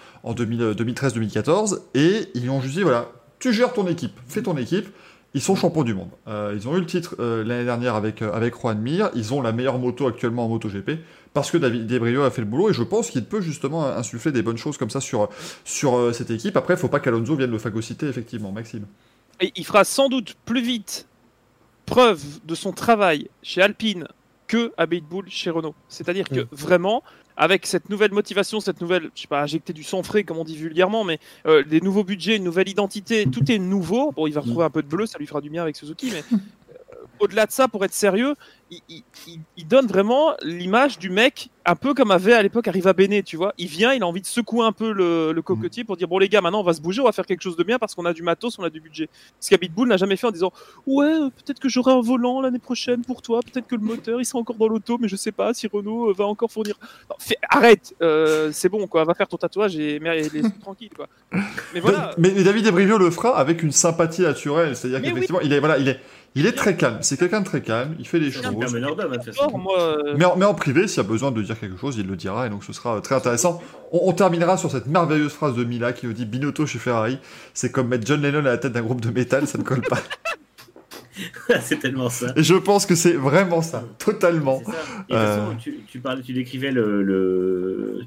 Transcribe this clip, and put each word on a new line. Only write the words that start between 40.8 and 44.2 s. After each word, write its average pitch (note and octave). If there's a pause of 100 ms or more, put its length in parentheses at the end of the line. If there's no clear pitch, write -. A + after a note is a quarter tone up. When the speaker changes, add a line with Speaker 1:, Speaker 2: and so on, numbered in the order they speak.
Speaker 2:
du F#3
mec A3 (160)
un F3
peu C#4
comme B3
avait F#3+
à A#3
l'époque G#3+
Arriva F#3
Bene, G3
tu -
vois. F3+
Il F3
vient, F3+
il C4
a F#3
envie E3+